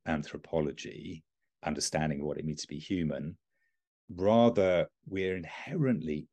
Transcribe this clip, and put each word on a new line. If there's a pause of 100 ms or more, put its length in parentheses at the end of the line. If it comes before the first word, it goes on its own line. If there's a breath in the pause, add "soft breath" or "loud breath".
anthropology, (420)
understanding
of
what
it
means
to
be
human. (760)
Rather, (180)
we're
inherently